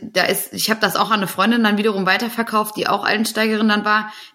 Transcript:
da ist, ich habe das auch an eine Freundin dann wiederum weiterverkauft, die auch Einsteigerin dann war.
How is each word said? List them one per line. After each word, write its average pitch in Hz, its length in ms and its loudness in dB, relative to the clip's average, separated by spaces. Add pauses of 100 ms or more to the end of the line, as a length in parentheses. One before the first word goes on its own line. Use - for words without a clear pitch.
da - 220 -2
ist, - 300 -2
ich 190 160 -4
habe 220 100 0
das 202 160 0
auch 196 160 2
an 214 80 2
eine 196 80 -2
Freundin 226 360 2
dann 208 140 4
wiederum 202 280 0
weiterverkauft, 220 720 0
die 180 100 -2
auch 202 160 0
Einsteigerin 220 680 0
dann 208 160 0
war. 214 260 0 (240)